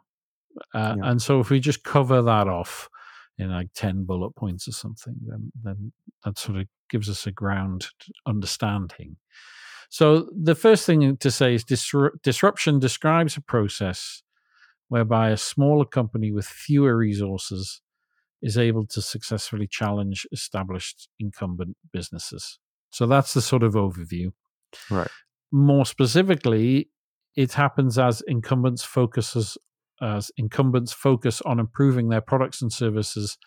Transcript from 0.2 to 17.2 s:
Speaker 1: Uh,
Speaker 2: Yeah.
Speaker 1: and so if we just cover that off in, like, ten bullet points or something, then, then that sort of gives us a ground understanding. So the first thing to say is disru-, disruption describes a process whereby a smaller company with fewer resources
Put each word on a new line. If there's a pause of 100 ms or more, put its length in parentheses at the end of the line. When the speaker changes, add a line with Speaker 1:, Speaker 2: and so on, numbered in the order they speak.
Speaker 1:
Uh,
Speaker 2:
Yeah.
Speaker 1:
and
so
if
we
just
cover
that
off (500)
in,
like,
ten
bullet
points
or
something, (100)
then, (100)
then (320)
that
sort
of (240)
gives
us
a
ground (380)
understanding. (720)
So
the
first
thing
to
say
is
disru-,
disruption
describes
a
process (640)
whereby
a
smaller
company
with
fewer
resources (640)